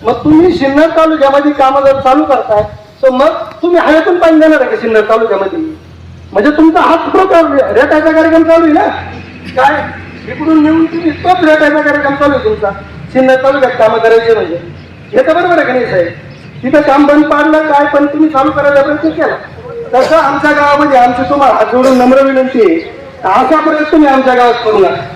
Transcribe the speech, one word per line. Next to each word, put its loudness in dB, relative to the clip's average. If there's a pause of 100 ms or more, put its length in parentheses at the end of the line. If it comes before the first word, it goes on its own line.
मग -4
तुम्ही 4
सिन्नर 2
तालुक्यामध्ये 2
कामं 0
जर 2
चालू 0
करताय 0 (400)
तर 4
मग 0 (260)
तुम्ही 2
हवेतून 2
पाणी 4
देणार 4
आहे -2
का -4
सिन्नर 0
तालुक्यामध्ये? -2 (720)
म्हणजे 0
तुमचा 2
हाच 0
प्रकार 2 (280)
रेटायचा 0
कार्यक्रम 2
चालू 2
आहे 2
ना. 0 (680)
काय 0 (480)
इकडून 0
नेऊन 2
तुम्ही -4 (120)
तोच 2
रेटायचा 2
कार्यक्रम -2
चालू 0
आहे -4
तुमचा -2 (420)
सिन्नर 2
तालुक्यात 0
कामं 2
करायचे 2
म्हणजे. -4 (520)
हे 0
तर 2
बरोबर 0
आहे 0
का -4
नाही -2
साहेब? -2 (560)
तिथं 2
काम 2
बंद 4
पाडलं 0
काय 2
पण 2
तुम्ही 0
चालू 0
करायचा 2
प्रयत्न -2
केला. -4 (580)
तसं 2
आमच्या 0
गावामध्ये 2
आमची 0
तुम्हाला 2
हात -2
जोडून 2
नम्र 2
विनंती 0
आहे, 2 (440)
असा 0
प्रयत्न -2
तुम्ही 4
आमच्या 2
गावात 0
करू 0
नका. 0 (140)